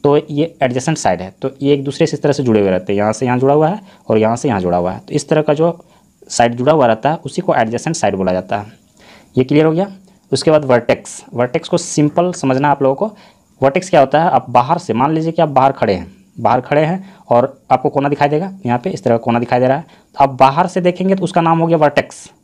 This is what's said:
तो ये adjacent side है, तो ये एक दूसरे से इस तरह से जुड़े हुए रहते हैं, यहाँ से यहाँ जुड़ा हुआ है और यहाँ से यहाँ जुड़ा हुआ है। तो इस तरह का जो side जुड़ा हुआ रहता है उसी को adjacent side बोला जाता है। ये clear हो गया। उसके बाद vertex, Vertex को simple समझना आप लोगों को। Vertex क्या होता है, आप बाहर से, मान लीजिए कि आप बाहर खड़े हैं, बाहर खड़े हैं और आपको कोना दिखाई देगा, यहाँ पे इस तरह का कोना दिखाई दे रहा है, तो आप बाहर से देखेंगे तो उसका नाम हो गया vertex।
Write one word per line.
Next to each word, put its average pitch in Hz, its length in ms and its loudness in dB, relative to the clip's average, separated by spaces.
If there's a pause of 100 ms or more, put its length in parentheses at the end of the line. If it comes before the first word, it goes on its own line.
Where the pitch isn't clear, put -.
तो 143 160 4
ये 151 420 -4
adjacent 131 360 -2
side 90 240 -2
है, 95 100 -12
तो 131 200 -8 (100)
ये 139 120 2
एक 139 100 -2
दूसरे 143 240 -2
से 151 80 -4
इस - 80 -8
तरह 143 100 2
से 139 100 -2
जुड़े 110 180 4
हुए 98 80 2
रहते 92 240 -2
हैं, 101 40 0
यहाँ 107 160 0
से 131 120 -4
यहाँ 123 140 0
जुड़ा 135 140 2
हुआ 156 160 2
है 208 100 -6 (280)
और 110 100 2
यहाँ 110 180 2
से 147 120 -4
यहाँ 104 140 0
जुड़ा 87 160 0
हुआ 90 140 -2
है। - 80 -10
तो - 140 -14
इस 151 160 -4
तरह 156 120 2
का 156 120 0
जो 165 240 0 (520)
side 120 260 0
जुड़ा 127 180 0
हुआ 139 140 4
रहता 113 240 0
है 165 60 -4
उसी - 240 -8
को - 140 -2
adjacent 117 400 -2
side 98 200 -2
बोला 92 180 -2
जाता 92 240 -4
है। 104 140 -10 (640)
ये 127 80 2
clear 147 220 2
हो 160 60 2
गया। 190 200 -4 (400)
उसके 139 200 2
बाद 151 140 4
vertex, 120 580 0 (100)
Vertex 123 360 -4
को - 100 -2
simple 160 540 0
समझना 135 360 0
आप 139 140 0
लोगों 135 140 2
को। 208 180 -6 (460)
Vertex 135 280 0
क्या 160 100 4
होता 135 220 2
है, 170 80 2
आप 131 220 0
बाहर 127 260 2
से, 113 160 -6
मान 135 200 0
लीजिए 160 180 -2
कि 139 100 -2
आप 151 80 2
बाहर 135 240 2
खड़े 107 200 0
हैं, 85 140 -6 (320)
बाहर 120 220 0
खड़े 147 220 0
हैं 190 320 -6 (140)
और 120 280 2 (140)
आपको 135 180 0
कोना 143 200 -2
दिखाई 143 200 0
देगा, 165 220 -2 (140)
यहाँ 120 140 0
पे 117 100 -6
इस - 140 -10
तरह 117 140 2
का - 60 -4
कोना 120 160 0
दिखाई 123 200 -2
दे 127 80 2
रहा 135 100 2
है, 165 60 -8
तो - 400 -4
आप 135 80 4
बाहर 135 360 2
से 180 140 -4
देखेंगे 185 340 0
तो 190 80 -4
उसका 175 180 0
नाम 165 180 2
हो 165 80 0
गया 165 100 2
vertex। - 520 0 (140)